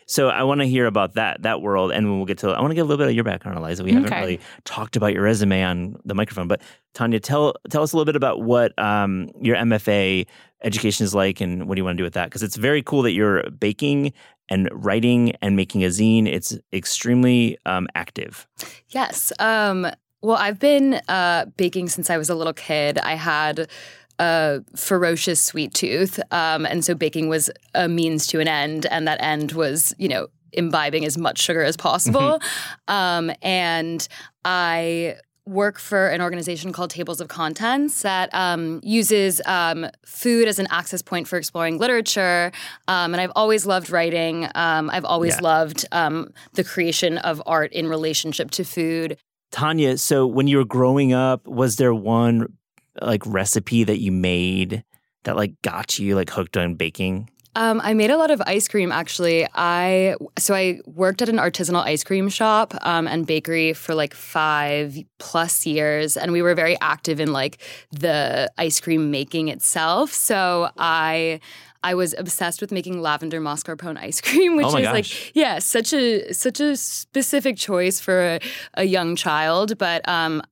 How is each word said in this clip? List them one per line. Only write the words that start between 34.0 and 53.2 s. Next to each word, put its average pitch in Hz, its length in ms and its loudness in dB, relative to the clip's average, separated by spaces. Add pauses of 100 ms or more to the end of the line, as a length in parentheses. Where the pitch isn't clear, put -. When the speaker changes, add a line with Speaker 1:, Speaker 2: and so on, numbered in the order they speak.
Speaker 3:
I 170 720 -2 (280)
work 202 360 -2
for 196 260 2
an 170 160 0
organization 175 500 -6
called 175 180 -6
Tables 165 300 -8
of 170 60 -10
Contents 226 760 -2
that, 185 300 -2
um, 165 520 -2
uses, 202 600 2
um, 165 440 0 (180)
food 233 400 2
as 202 140 0
an 190 100 -2
access 180 320 -4
point 175 240 -6
for 185 100 -4
exploring 165 420 -2
literature. 190 720 0 (340)
Um, 175 260 0
and 175 80 0
I've 185 140 -2
always 214 320 2
loved 185 240 0
writing. 165 640 0
Um, 160 360 0
I've 175 140 -2
always 170 300 0
Speaker 1:
Yeah. - 80 -4
Speaker 3:
loved, 160 480 2
um, 160 380 -2 (260)
the 190 80 0
creation 170 560 -2
of 160 260 -4
art 156 280 0
in 165 160 -4
relationship 156 640 -4
to 190 120 -4
food. 165 520 -4 (340)
Speaker 1:
Tanya, 147 480 2
so 135 300 4
when 131 180 2
you 143 120 6
were 135 60 4
growing 127 480 4
up, 127 340 2
was 123 280 0
there 123 180 4
one, 117 540 2 (540)
like, 110 260 0